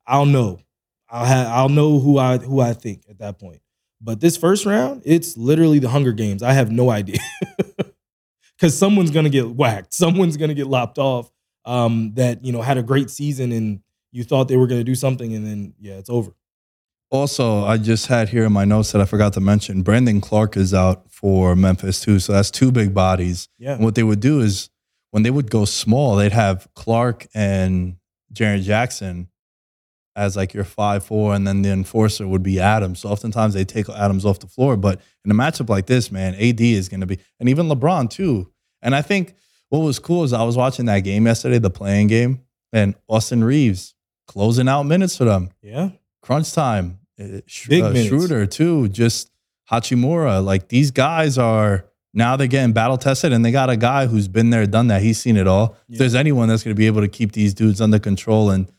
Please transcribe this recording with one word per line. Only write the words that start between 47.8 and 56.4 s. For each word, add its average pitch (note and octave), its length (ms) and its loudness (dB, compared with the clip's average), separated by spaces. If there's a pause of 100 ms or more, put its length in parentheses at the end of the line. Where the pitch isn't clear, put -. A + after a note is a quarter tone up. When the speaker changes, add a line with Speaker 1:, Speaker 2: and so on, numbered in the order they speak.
Speaker 2:
uh, - 80 0
Speaker 1:
minutes. B2 180 0
Speaker 2:
Schroeder C#3 380 0
too, D3+ 420 0
just A2+ 420 -2 (400)
Hachimura. B2 760 0
Like, F#2+ 240 -2
these C3+ 220 2
guys C#3+ 480 0
are, G#2+ 460 2 (300)
now A#2 220 2
they're C3+ 120 0
getting B2+ 240 2
battle A#2 260 0
tested, C3+ 340 0
and A#2 120 2
they A#2 80 2
got C3 180 2
a A#2+ 60 0
guy C3 300 0
who's A2 200 0
been A2+ 240 2
there, A2+ 160 2
done A2+ 220 2
that. G2 140 2
He's A2 180 0
seen A#2 160 2
it F#2+ 100 2
all. G2 300 2 (120)
If A#2+ 60 -20
Speaker 1:
Yeah. A2+ 60 -14
Speaker 2:
there's B2 140 2
anyone C3 340 2